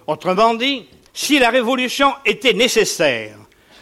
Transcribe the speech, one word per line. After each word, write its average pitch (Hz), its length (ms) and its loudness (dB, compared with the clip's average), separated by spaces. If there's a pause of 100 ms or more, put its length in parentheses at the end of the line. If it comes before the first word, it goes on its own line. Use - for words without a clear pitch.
Autrement 185 460 0
dit, 247 320 -4 (280)
si - 240 0
la 240 120 4
révolution 254 640 0 (120)
était 214 280 0
nécessaire, 151 840 0 (460)